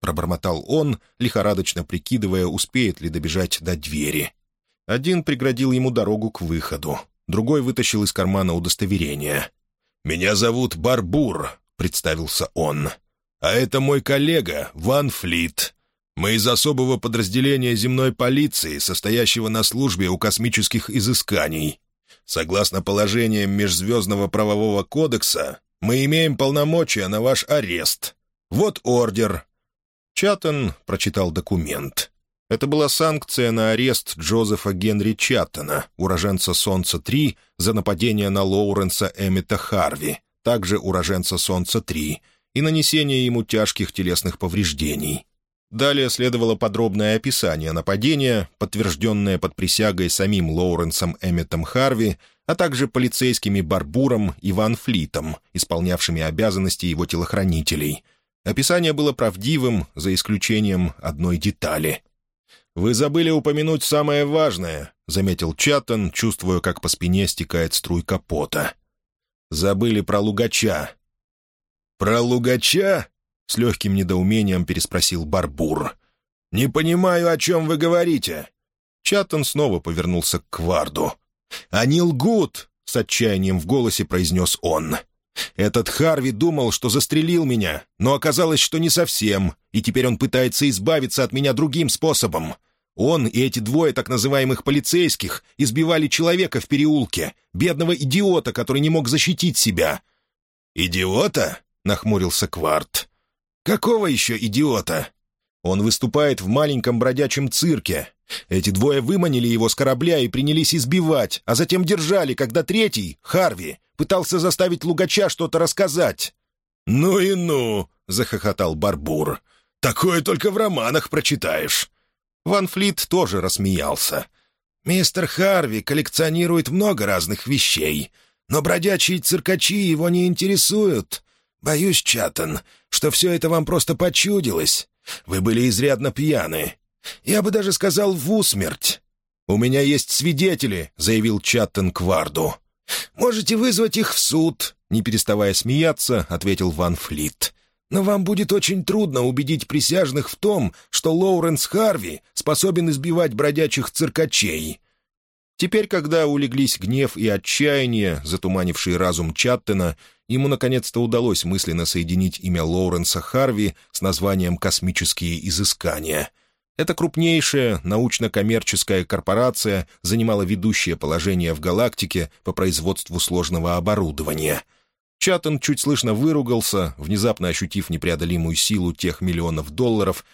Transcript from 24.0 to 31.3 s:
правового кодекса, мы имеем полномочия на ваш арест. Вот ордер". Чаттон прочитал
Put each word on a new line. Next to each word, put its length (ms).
правового 520
кодекса, 760
мы 240
имеем 320
полномочия 720
на 140
ваш 260
арест. 680
Вот 340
ордер". 640
Чаттон 600
прочитал 460